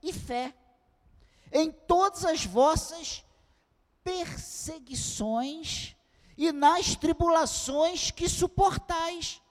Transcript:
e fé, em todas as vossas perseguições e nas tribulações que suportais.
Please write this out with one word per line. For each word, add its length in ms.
e 100
fé, 420
em 200
todas 560
as 180
vossas 800
perseguições 1900
e 160
nas 420
tribulações 1160
que 180
suportais. 1120